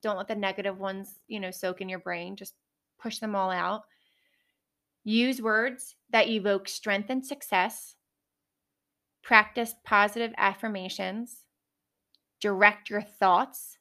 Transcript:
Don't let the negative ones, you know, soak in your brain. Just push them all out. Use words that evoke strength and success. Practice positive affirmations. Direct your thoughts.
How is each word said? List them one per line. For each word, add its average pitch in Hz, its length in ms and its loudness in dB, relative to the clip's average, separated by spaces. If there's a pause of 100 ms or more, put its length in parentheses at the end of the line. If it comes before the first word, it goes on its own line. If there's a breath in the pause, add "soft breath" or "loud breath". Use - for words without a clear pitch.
Don't 208 160 -2
let 202 100 -6
the 226 80 -4
negative 196 440 -2
ones, 190 480 -8
you 214 120 -8
know, 185 120 -6
soak 185 300 -4
in 185 80 -8
your 185 100 -6
brain. 180 360 -8
Just - 200 -18 (420)
push 220 220 -8
them 214 160 -4
all 190 160 0
out. 185 320 -2 (1200)
Use 240 380 2
words 220 540 -2 (140)
that - 180 4
evoke 202 400 0
strength 202 420 -4
and 262 160 -4
success. - 680 -2 (1300)
Practice 226 540 4 (100)
positive 220 520 2
affirmations. 196 1080 -4 (960)
Direct 208 480 4
your 208 120 -2
thoughts. - 800 2